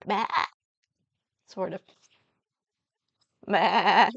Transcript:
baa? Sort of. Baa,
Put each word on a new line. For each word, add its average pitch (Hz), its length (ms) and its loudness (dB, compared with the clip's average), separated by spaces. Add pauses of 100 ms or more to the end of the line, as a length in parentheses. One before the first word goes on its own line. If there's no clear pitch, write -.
baa? - 420 -4 (1000)
Sort - 260 -6
of. 190 80 -12 (1700)
Baa, 180 680 2